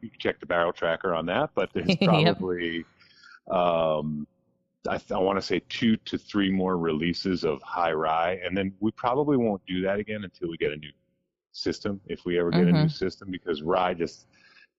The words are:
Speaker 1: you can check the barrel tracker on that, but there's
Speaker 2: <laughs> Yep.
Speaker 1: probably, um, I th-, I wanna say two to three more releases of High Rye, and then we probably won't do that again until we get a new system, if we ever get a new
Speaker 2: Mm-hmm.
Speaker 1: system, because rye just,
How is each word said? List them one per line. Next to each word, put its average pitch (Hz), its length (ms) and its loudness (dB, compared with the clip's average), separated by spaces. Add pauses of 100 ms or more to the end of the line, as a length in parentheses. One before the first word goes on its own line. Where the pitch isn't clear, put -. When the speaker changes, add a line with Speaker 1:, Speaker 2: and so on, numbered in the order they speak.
Speaker 1:
you 113 100 -14
can - 80 -20
check - 220 -2
the - 60 -14
barrel 87 260 2
tracker 85 420 0
on 80 120 -2
that, 117 280 0
but 95 180 0
there's 151 160 -4
Speaker 2:
<laughs> 185 120 2
Yep. - 0 -
Speaker 1:
probably, 87 840 2 (680)
um, 80 760 2 (600)
I 101 100 -2
th-, - 140 -10
I 104 60 -2
wanna 95 240 2
say 90 260 -2
two 113 280 2
to - 220 -6
three 98 320 0
more 92 280 0
releases 82 680 0
of 76 180 -2
High 82 300 -2
Rye, 80 520 0
and 90 120 -4
then 98 240 -2
we 107 120 0
probably 143 440 0
won't 110 300 0
do 92 160 -2
that 98 180 0
again 107 240 -8
until 87 260 -10
we 82 60 -8
get 76 160 -2
a 76 40 -8
new 76 140 -14 (600)
system, 98 540 -6
if - 180 -8
we 87 160 0
ever 87 100 2
get 170 120 4
a - 40 6
new - 60 6
Speaker 2:
Mm-hmm. 160 160 4
Speaker 1:
system, 95 420 -6
because 85 320 -4
rye 90 320 2
just, - 320 -6 (520)